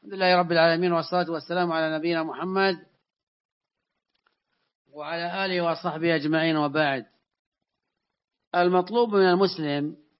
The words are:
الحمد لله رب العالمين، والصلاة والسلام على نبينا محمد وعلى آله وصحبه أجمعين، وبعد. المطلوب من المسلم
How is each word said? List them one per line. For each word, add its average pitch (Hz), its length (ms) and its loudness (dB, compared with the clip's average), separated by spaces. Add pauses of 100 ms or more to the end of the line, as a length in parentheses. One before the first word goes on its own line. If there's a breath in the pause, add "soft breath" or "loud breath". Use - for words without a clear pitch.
الحمد 196 120 -12
لله 180 180 4
رب 175 160 2
العالمين، 165 400 4
والصلاة 170 380 -2
والسلام 170 420 -4
على 160 260 -2
نبينا 165 240 -2
محمد 185 560 -2 (2250)
وعلى 170 520 -6
آله 185 180 -2
وصحبه 165 520 0
أجمعين، 160 420 0
وبعد. 143 500 0 (1500)
المطلوب 185 600 0
من 190 140 4
المسلم 165 680 0 (240)